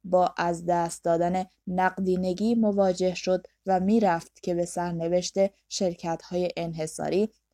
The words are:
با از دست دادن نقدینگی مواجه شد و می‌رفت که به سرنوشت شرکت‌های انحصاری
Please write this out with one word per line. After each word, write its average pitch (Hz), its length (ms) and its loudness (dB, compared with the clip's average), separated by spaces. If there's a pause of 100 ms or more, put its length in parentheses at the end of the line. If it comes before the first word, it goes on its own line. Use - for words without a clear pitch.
با 180 320 2
از 170 300 -4
دست 170 380 -2
دادن 175 420 2 (200)
نقدینگی 185 880 0
مواجه 190 600 2
شد 185 320 -2 (200)
و 185 140 2
می‌رفت 190 600 0
که 180 120 -2
به 170 100 0
سرنوشت 175 680 -2 (340)
شرکت‌های 175 880 -4
انحصاری 160 760 -2 (240)